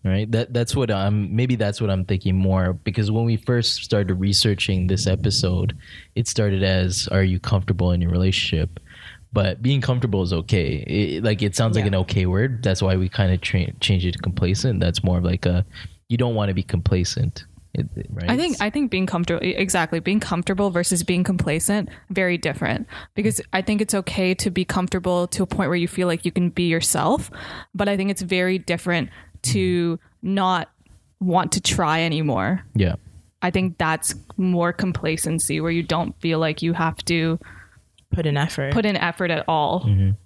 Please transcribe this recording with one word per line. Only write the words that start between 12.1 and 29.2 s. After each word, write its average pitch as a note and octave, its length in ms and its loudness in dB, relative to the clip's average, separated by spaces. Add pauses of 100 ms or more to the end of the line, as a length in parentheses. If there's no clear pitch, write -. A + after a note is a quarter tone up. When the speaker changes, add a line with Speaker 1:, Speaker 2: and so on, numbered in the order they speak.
Speaker 1:
word. A2+ 360 0
That's F#2+ 200 2
why F#2+ 140 4
we F#2 120 2
kinda F#2 300 2
tra-, - 420 -2
changed F2+ 240 2
it F2 80 0
to - 60 -8
complacent. F#2 600 0
That's F2 220 0
more F2+ 140 2
of, F2+ 80 2
like, F2 220 0
a, F2 180 2 (460)
you A#2 80 0
don't A#2+ 160 0
wanna G2+ 180 0
be F#2 100 -2
complacent. - 840 0 (260)
It, - 240 -4
it, - 140 -10
right? - 200 -4
Speaker 3:
I A#3+ 60 2
think, D#4+ 240 -2
I G#3 80 0
think C#4 220 -2
being F#3 160 0
comfortable, F3 360 -2
e-, F3+ 140 -2
exactly, F3 440 0
being G3+ 200 0
comfortable F#3+ 480 -2
versus F3 340 0
being F3+ 220 0
complacent, F3+ 640 0 (220)
very F3+ 260 0
different. - 500 -4 (280)
Because - 260 0 (140)
I F#3+ 80 2
think G#3 180 0
it's G#3+ 140 -2
okay F#3 400 0
to G3 160 -2
be F3+ 160 -2
comfortable F3+ 640 -2
to - 160 -2
a - 20 -4
point F#3 240 -2
where F3 80 0
you E3+ 100 -2
feel F3+ 200 -2
like E3+ 180 -2
you F3 40 -2
can F3+ 200 0
be F3 140 -2
yourself, E3 680 0 (440)
but G3+ 140 0
I G3+ 80 0
think G3 140 0
it's G3 100 -4
very F#3 380 0
different E3+ 500 -2 (360)